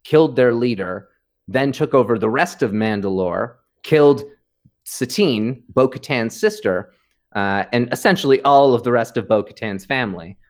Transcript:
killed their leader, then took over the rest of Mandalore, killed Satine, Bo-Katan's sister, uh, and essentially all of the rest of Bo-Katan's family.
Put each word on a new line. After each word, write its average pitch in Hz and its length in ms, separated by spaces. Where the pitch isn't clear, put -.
killed 156 320
their 123 160
leader, 101 560
then 131 240
took 151 220
over 117 240
the 110 100
rest 151 340
of 110 100
Mandalore, 98 840
killed 143 400
Satine, 123 800
Bo-Katan's 131 640
sister, 101 540
uh, 98 380
and 120 200
essentially 139 500
all 139 320
of 113 100
the 123 80
rest 117 240
of 104 120
Bo-Katan's 104 560
family. 98 520